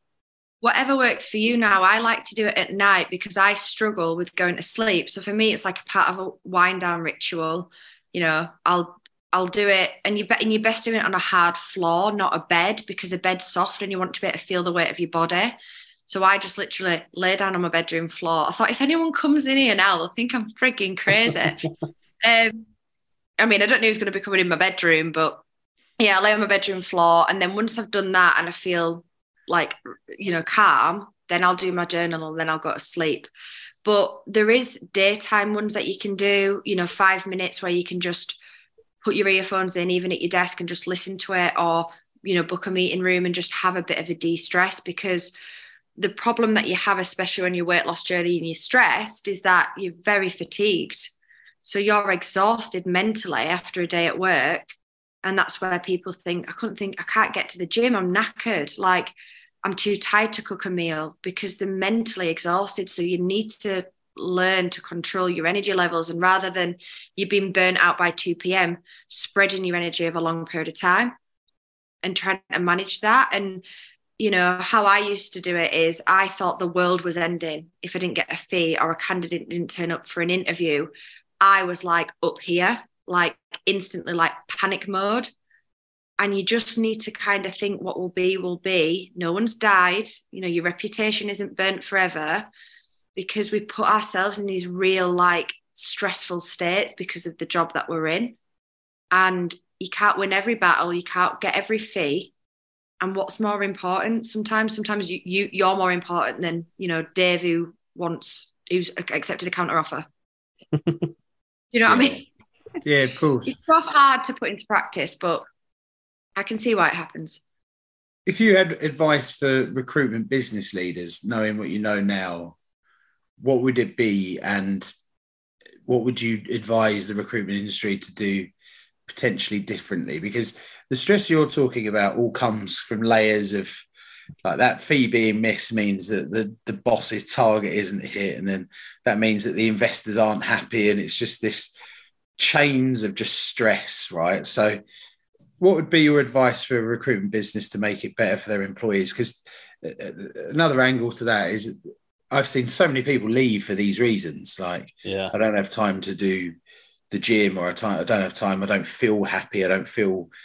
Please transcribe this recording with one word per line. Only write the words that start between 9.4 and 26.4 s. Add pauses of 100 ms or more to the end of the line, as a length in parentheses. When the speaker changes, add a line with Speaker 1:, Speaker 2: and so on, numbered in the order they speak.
Speaker 1:
do
it, (160)
and
you
be-,
and
you're
best
doing
it
on
a
hard
floor,
not
a
bed,
because
a
bed's
soft
and
you
want
to
be
able
to
feel
the
weight
of
your
body. (520)
So
I
just
literally (120)
lay
down
on
my
bedroom
floor.
I
thought,
if
anyone
comes
in
here
now,
they'll
think
I'm
frigging
crazy. (180)
Speaker 2:
<laughs> (480)
Speaker 1:
Um, (720)
I
mean,
I
don't
know
who's
gonna
be
coming
in
my
bedroom,
but (580)
yeah,
I
lay
on